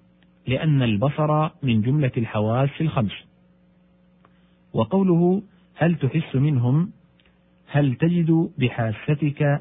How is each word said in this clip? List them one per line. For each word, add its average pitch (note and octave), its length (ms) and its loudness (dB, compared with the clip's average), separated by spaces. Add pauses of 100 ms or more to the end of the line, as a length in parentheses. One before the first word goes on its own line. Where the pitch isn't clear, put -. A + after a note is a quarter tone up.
(460)
لأن C3+ 360 0
البصر C#3+ 640 0 (140)
من A#2 180 2
جملة C3 360 0
الحواس A#2 540 -2 (100)
الخمس. C3 320 -2 (1600)
وقوله: F3+ 680 2 (340)
"هل E3+ 180 2
تحس D3 420 -2
منهم"، C#3 560 0 (760)
هل C#3+ 280 0
تجد E3 640 2
بحاستك C#3 840 -2 (180)